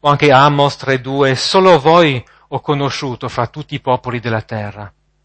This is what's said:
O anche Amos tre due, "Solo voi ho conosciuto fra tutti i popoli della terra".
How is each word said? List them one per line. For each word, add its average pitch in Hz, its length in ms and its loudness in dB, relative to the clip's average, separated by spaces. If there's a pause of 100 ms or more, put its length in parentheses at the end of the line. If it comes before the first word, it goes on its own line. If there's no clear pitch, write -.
O 147 80 0
anche 143 220 2
Amos 143 440 4
tre 131 240 -4
due, 135 360 0
"Solo 185 440 2
voi 151 440 2 (260)
ho 131 100 -6
conosciuto 139 680 -6
fra 120 180 -4
tutti 147 280 -14
i 123 40 -8
popoli 123 400 -4
della 113 220 -4
terra". 104 500 -12 (340)